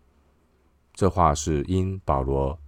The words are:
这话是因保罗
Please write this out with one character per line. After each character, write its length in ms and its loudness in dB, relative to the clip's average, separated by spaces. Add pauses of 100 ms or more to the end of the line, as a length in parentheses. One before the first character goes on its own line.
(920)
这 160 2
话 240 4
是 300 -2
因 420 -2
保 160 0
罗 460 -2